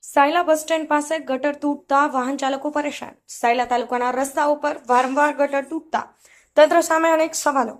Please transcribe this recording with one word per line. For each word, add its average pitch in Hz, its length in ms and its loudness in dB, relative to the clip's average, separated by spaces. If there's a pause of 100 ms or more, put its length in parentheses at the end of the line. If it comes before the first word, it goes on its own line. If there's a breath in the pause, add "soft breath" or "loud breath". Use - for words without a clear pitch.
(120)
સાયલા 302 320 2
બસ 311 200 2
સ્ટેન્ડ 320 260 -2
પાસે 294 320 -2
ગટર 277 420 -4
તૂટતા 285 500 0
વાહન 269 240 -4
ચાલકો 269 340 -4
પરેશાન. 294 400 -6 (200)
સાયલા 240 400 0
તાલુકાના 247 420 -2
રસ્તાઓ 285 500 0
પર 294 140 -2 (100)
વારંવાર 262 520 2
ગટર 277 320 0
તૂટતા 320 340 -6 (520 soft breath)
તંત્ર 311 260 6
સામે 330 280 2
અનેક 320 300 0
સવાલો. 262 380 0